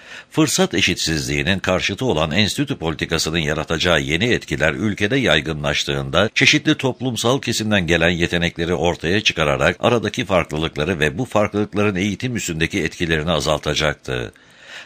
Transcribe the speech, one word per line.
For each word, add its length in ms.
Fırsat 420
eşitsizliğinin 840
karşıtı 460
olan 260
enstitü 440
politikasının 600
yaratacağı 640
yeni 240
etkiler 480
ülkede 440
yaygınlaştığında 1160
çeşitli 400
toplumsal 680
kesimden 460
gelen 220
yetenekleri 640
ortaya 480
çıkararak 580
aradaki 460
farklılıkları 720
ve 180
bu 80
farklılıkların 680
eğitim 400
üstündeki 480
etkilerini 480
azaltacaktı. 1000